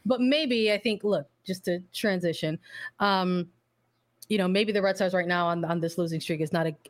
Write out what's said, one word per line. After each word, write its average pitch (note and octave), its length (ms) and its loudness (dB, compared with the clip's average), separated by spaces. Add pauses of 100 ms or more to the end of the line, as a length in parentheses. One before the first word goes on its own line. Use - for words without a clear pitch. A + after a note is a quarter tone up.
but A#3+ 140 2
maybe, B3 520 2
I G#3 60 2
think, G#3 240 -2
look, F#3+ 240 0 (180)
just F#3 200 -8
to F3 160 0 (120)
transition, E3+ 680 -2 (400)
um, F#3 480 2 (800)
you G#3+ 100 0
know, F#3 80 2
maybe G3+ 240 2
the G3+ 120 0
Red G3 120 2
Stars F#3+ 200 0
right F3+ 120 0
now F3 220 2
on, E3+ 160 0
on E3+ 160 0
this E3 180 -4
losing D#3+ 220 -2
streak D#3 200 -4
is D#3 120 -4
not E3 160 0
a, D#3 80 -6 (140)